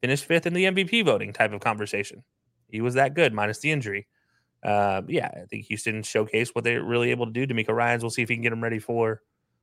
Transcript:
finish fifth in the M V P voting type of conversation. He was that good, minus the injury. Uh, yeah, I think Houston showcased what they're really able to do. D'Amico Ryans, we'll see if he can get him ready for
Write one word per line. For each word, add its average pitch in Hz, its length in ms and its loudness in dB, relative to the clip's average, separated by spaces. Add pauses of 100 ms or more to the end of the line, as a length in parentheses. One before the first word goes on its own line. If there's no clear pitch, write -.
finish 135 220 0
fifth 170 240 2
in 170 80 0
the 185 120 4
M 190 100 0
V 190 80 2
P 226 180 2
voting 104 300 2
type 107 200 2
of 101 80 -8
conversation. 104 640 -4 (460)
He 107 120 -6
was 120 140 0
that 139 200 4
good, 151 180 4
minus 104 260 -2
the 151 140 0
injury. 104 340 -4 (560)
Uh, 101 460 2
yeah, - 260 -2
I 90 120 -14
think - 200 -12
Houston 110 340 -4
showcased 110 540 0
what 117 100 -2
they're 117 180 2
really 120 280 2
able 120 160 0
to 113 60 -8
do. 131 120 -2
D'Amico 117 300 0
Ryans, 120 280 2
we'll 117 60 -2
see 120 140 -2
if 113 80 -2
he 120 40 0
can 117 80 -2
get 117 100 0
him 113 100 -4
ready 113 160 -2
for 113 420 0 (420)